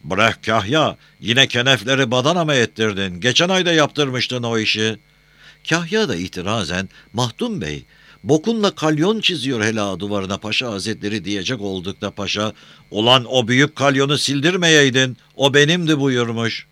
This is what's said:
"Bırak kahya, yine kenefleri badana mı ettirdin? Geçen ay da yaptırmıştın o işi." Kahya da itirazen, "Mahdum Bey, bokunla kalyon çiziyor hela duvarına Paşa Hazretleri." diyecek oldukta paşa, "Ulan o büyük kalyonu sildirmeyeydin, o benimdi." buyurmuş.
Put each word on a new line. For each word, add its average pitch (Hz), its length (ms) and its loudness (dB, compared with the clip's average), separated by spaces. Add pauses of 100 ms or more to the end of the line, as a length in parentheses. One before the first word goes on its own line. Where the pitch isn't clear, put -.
"Bırak 95 400 0
kahya, 110 540 0 (220)
yine 120 280 2
kenefleri 127 640 0
badana 156 340 0
mı 151 80 0
ettirdin? 98 680 -2
Geçen 127 280 2
ay 185 160 0
da 175 80 0
yaptırmıştın 127 680 0
o 117 160 -2
işi." 107 400 -2 (680)
Kahya 170 400 -2
da 98 60 -2
itirazen, 92 760 -4 (240)
"Mahdum 127 480 -4
Bey, 76 220 -8 (400)
bokunla 185 520 0
kalyon 156 460 0
çiziyor 131 420 -2
hela 104 360 -2
duvarına 98 380 -4
Paşa 110 340 -4
Hazretleri." 101 540 -6
diyecek 101 360 -4
oldukta 95 500 -6
paşa, 101 420 -4 (380)
"Ulan 117 380 4
o 123 180 2
büyük 131 280 2
kalyonu 139 420 2
sildirmeyeydin, 143 1000 2 (180)
o 135 180 2
benimdi." 151 460 4
buyurmuş. 117 720 -2